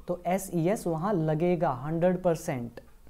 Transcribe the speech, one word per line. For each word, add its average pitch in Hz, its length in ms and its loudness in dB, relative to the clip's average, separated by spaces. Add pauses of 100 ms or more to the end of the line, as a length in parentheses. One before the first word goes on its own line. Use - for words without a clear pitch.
तो 175 200 -4
एस 190 260 -2
ई 165 140 2
एस 190 200 0
वहाँ 170 260 0
लगेगा 160 560 2
हंड्रेड 165 540 0
परसेंट। 156 580 -2 (280)